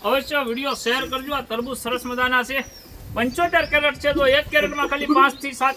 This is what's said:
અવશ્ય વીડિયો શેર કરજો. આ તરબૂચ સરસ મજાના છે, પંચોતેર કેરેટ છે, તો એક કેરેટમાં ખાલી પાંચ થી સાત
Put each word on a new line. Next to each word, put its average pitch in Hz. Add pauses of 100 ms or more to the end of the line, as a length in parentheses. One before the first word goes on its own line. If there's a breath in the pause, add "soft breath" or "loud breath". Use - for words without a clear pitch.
અવશ્ય 269
વીડિયો 254
શેર 262
કરજો. 262
આ 277
તરબૂચ 240
સરસ 247
મજાના 254
છે, 262 (500)
પંચોતેર 320
કેરેટ 294
છે, 285
તો 285
એક 277
કેરેટમાં 294
ખાલી 285
પાંચ 269
થી 277
સાત 262